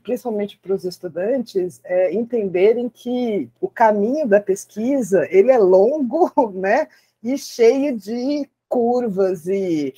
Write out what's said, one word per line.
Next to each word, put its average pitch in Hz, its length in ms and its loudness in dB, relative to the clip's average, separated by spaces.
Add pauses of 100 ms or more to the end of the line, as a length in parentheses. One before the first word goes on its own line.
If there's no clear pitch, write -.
principalmente 214 520 -6
pros 180 280 -6
estudantes, 180 960 -6
é, 180 320 -2
entenderem 226 760 0
que 233 600 -6 (100)
o 185 60 -6
caminho 226 580 0
da 202 160 4
pesquisa, 202 920 -2
ele 196 180 6
é 262 80 4
longo, 233 720 2 (120)
<laughs> 208 120 -2
né, 208 320 0 (380)
e 254 120 -4
cheio 254 600 2
de 247 520 -6 (240)
curvas 196 760 0
e, 175 520 -2